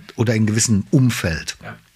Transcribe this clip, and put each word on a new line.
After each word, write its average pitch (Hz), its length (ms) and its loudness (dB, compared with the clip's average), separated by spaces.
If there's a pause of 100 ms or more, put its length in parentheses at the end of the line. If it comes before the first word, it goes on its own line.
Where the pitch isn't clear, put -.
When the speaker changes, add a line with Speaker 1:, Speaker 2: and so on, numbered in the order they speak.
(160)
Speaker 1:
oder 117 200 0
in 110 100 2
gewissem 107 460 0
Umfeld. 117 720 0
Speaker 2:
Ja. - 120 -16 (200)